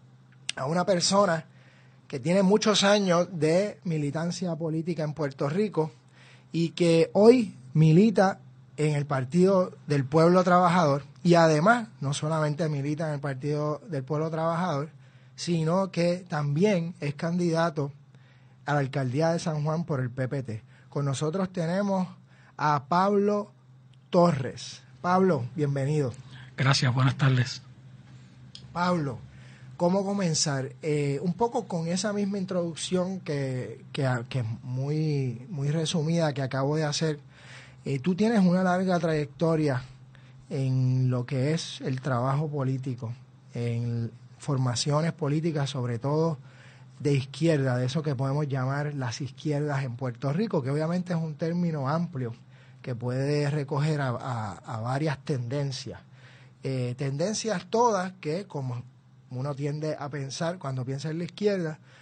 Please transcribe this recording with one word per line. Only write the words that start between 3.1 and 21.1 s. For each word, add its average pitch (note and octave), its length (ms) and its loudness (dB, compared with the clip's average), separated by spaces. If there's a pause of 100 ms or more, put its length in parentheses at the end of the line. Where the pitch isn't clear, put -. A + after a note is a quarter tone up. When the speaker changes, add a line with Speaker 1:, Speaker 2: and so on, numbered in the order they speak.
Speaker 1:
de F3 540 0
militancia E3 720 -4
política D#3+ 480 -4
en D3+ 80 -4
Puerto C#3+ 340 -4
Rico D#3+ 420 0 (600)
y E3 200 0
que E3 420 4
hoy A3 420 6 (180)
milita F#3 680 6 (340)
en D3+ 200 0
el C#3+ 100 -2
Partido F3 640 2 (160)
del C#3+ 160 2
Pueblo E3 400 6
Trabajador, F3 600 4 (200)
y E3+ 120 6
además E3+ 520 6 (140)
no C#3 120 -2
solamente D#3 540 -2
milita D3+ 400 -4
en D3+ 60 -4
el C#3+ 80 -6
Partido D3 640 -4
del C#3+ 160 -6
Pueblo D3+ 260 -2
Trabajador, E3 600 -2 (480)
sino F3 540 0
que F3 360 0
también E3 720 0
es C#3+ 160 -6
candidato E3 800 0 (720)
a D3 100 0
la D3 40 2
alcaldía C#3 540 0
de E3+ 60 0
San D#3 260 -4
Juan D#3+ 180 0
por C#3 160 -2
el B2+ 100 -2
P B2+ 200 -4
P C#3 120 -4
T. A2 220 -8 (240)
Con C#3+ 160 -4
nosotros D#3 480 -2